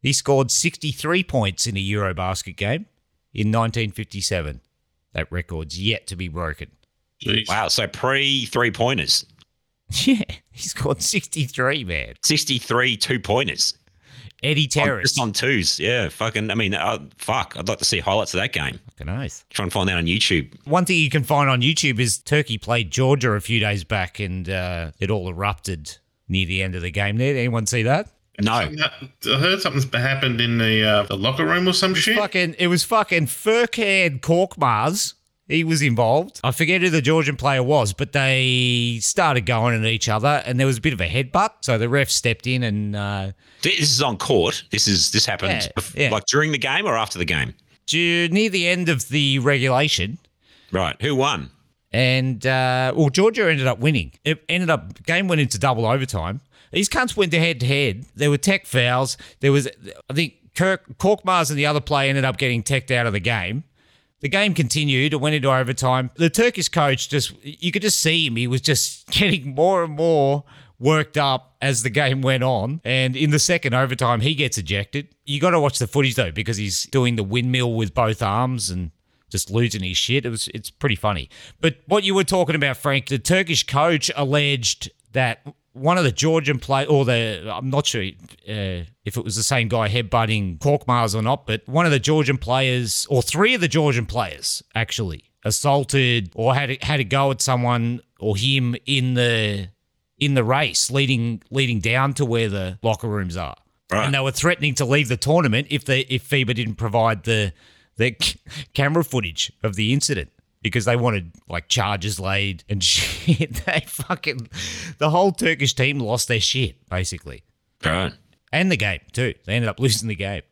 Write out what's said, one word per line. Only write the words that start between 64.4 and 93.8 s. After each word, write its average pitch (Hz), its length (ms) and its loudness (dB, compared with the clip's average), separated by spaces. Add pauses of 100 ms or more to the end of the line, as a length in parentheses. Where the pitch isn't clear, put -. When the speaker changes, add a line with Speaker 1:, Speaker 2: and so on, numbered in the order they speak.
Speaker 1:
continued. 143 580 2
It 151 40 -2
went 147 180 0
into 139 180 2
overtime. 127 640 0
The 165 160 2
Turkish 233 400 0
coach 143 400 0
just, 147 240 -2 (100)
you 156 260 -4
could 180 120 -2
just 208 180 2
see 160 260 2
him. 120 100 -2
He 120 100 0
was 123 160 0
just - 440 0
<laughs> - 40 -14
getting 151 440 0
more 175 300 4
and 160 80 -8
more 147 520 2 (340)
worked 151 400 2
up 135 420 -2
as 131 220 0
the 120 80 0
game 135 320 0
went 131 200 2
on. 127 420 0
And 131 320 0
in 151 160 2
the 151 60 4
second 151 360 0
overtime, 120 480 2
he 147 120 2
gets 135 220 -2
ejected. 101 520 -4 (180)
You 143 140 -2
gotta 170 200 4
watch 143 180 2
the 120 80 0
footage, 135 280 2
though, 107 180 0
because 107 240 -4
he's 101 280 -4
doing 123 320 2
the 110 60 -2
windmill 123 520 0
with 110 180 -2
both 110 300 0
arms 113 480 -2
and 90 220 -6 (360)
just - 220 -6
losing 110 320 0
his 92 160 -4
shit. 127 260 0
It 123 60 -4
was, 113 240 -6
it's - 160 -12
pretty - 260 -2
funny. 87 320 -2 (320)
But 165 160 0 (100)
what 202 160 2
you 190 120 0
were 190 100 4
talking 165 320 2
about, 139 220 0
Frank, 139 300 -2
the 139 100 -2
Turkish 170 480 0
coach 151 500 2
alleged 139 760 0 (220)
that 123 280 0 (320)
one 156 260 2
of 175 60 2
the 131 80 2
Georgian 147 480 0
play, 139 260 0
or 139 180 4
the, 110 480 0
I'm 104 160 -6
not 139 160 0
sure, 113 200 -2
uh, - 20 -4 (400)
if 98 720 -6
it 117 80 -6
was 101 100 -4
the 110 80 -2
same 120 240 0
guy 110 220 0
headbutting 107 720 0
Korkmaz 120 580 0
or 113 60 0
not, 123 260 -2
but 110 180 -4
one 151 180 2
of 165 60 4
the 143 80 4
Georgian 143 400 2
players, 123 720 0
or 127 120 4
three 208 320 2
of 226 60 0
the 170 60 0
Georgian 143 400 2